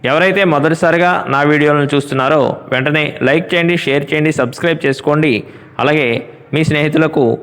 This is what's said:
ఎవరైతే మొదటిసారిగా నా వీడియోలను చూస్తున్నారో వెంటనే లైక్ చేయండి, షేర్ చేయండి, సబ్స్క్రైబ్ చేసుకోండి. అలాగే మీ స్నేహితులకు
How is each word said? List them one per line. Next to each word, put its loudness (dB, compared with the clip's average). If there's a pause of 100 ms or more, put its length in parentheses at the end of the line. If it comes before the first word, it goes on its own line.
(120)
ఎవరైతే 2 (120)
మొదటిసారిగా 2 (240)
నా 2 (100)
వీడియోలను 2
చూస్తున్నారో 0 (320)
వెంటనే 0 (240)
లైక్ 0
చేయండి, 0
షేర్ 0
చేయండి, 0
సబ్స్క్రైబ్ -2
చేసుకోండి. 0 (500)
అలాగే 2 (460)
మీ 0
స్నేహితులకు 0 (180)